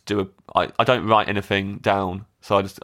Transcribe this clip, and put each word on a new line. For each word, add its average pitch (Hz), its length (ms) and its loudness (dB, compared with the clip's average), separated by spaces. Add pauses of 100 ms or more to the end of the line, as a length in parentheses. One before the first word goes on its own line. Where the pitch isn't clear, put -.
do 104 140 -2
a. - 380 -4
I, 87 100 0 (100)
I 117 60 2
don't 113 240 0
write 107 200 4
anything 98 500 -4
down, 98 460 -2 (160)
so - 160 -2
I 98 60 2
just 95 220 -10